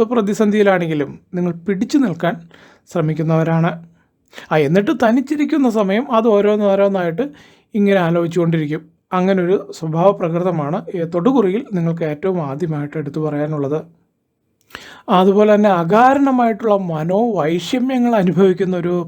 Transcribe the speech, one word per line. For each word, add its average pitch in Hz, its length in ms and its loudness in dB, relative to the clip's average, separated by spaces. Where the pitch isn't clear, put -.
പ്രതിസന്ധിയിലാണെങ്കിലും 202 1040 0
നിങ്ങൾ 175 180 -2
പിടിച്ചു 226 380 -2
നിൽക്കാൻ 170 300 -2
ശ്രമിക്കുന്നവരാണ്. 160 800 0
ആ, 160 80 4
എന്നിട്ട് 180 360 2
തനിച്ചിരിക്കുന്ന 285 680 0
സമയം 214 360 0
അത് 226 120 2
ഓരോന്നോരോന്നായിട്ട് 202 1000 2
ഇങ്ങനെ 202 320 2
ആലോചിച്ചുകൊണ്ടിരിക്കും. 165 760 -2
അങ്ങനൊരു 185 460 0
സ്വഭാവ 165 320 2
പ്രകൃതമാണ് 170 720 -2
ഈ 170 180 -4
തൊടുകുറിയിൽ 202 580 0
നിങ്ങൾക്ക് 170 320 -2
ഏറ്റവും 165 360 -4
ആദ്യമായിട്ട് 147 520 -6
എടുത്തു 147 240 -6
പറയാനുള്ളത്. 147 540 -4
അതുപോലെ 202 440 4
തന്നെ 208 180 4
അകാരണമായിട്ടുള്ള 233 960 2
മനോവൈഷമ്യങ്ങൾ 190 1400 -2
അനുഭവിക്കുന്ന 185 640 2
ഒരു 175 180 -2